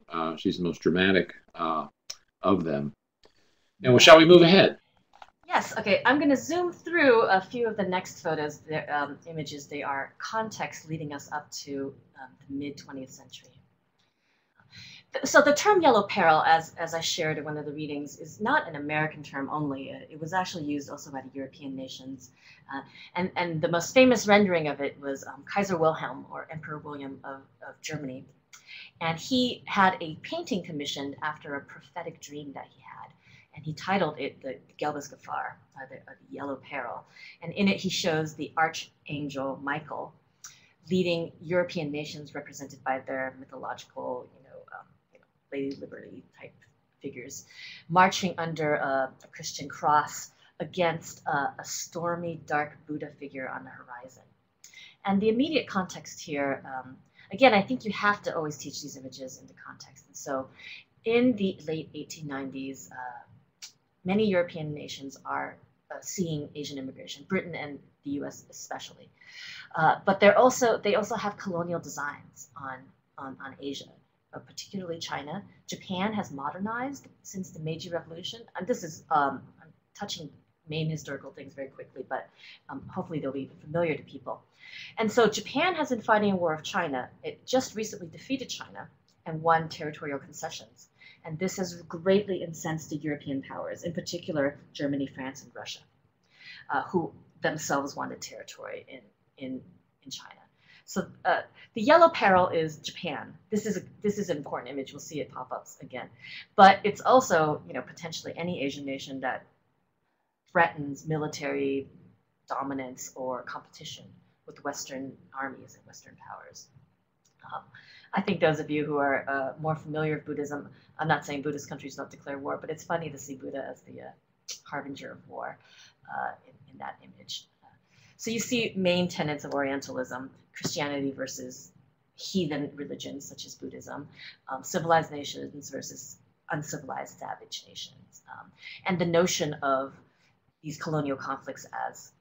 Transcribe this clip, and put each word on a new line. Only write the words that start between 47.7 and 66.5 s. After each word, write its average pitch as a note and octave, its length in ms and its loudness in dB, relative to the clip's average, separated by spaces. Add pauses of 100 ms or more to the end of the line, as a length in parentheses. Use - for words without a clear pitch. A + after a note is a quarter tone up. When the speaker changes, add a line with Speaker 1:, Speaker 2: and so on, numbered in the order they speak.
Speaker 2:
marching F3+ 480 6
under D#3+ 380 0
a, C3+ 360 0 (120)
a - 40 -20
Christian - 400 -12
cross D3+ 640 0 (300)
against, E3 680 -2
uh, C#3+ 200 0 (120)
a - 60 -14
stormy, E3+ 800 -6
dark D3+ 320 -2 (100)
Buddha D3+ 220 -8 (100)
figure C3+ 300 -10
on C3 160 -10
the C3 60 -16
horizon. B2+ 520 -20 (800)
And G3 160 4
the A3 100 6
immediate C4 380 2
context - 540 -6
here, C#3+ 440 -2
um, C3 300 -12 (380)
again, A#3+ 200 8
I G3 80 8
think B3+ 220 -4
you G#3+ 80 -4
have G#3 320 0
to - 120 -4
always D3+ 220 -4
teach - 240 -10
these C3+ 140 -12
images C3 460 -14
in C3+ 60 -20
the - 60 -20
context. - 540 -20
And - 80 -20
so C3 320 -6 (560)
in A#3+ 320 4
the F#3+ 220 0 (100)
late D#3+ 260 -4
eighteen D3+ 340 -12
nineties, C3+ 640 -8
uh, B2+ 280 -12 (840)
many G#3 240 2
European F3 460 0
nations C#3 520 -12
are, C#3 320 -6 (340)
uh, C#3+ 100 -12
seeing D#3 540 -4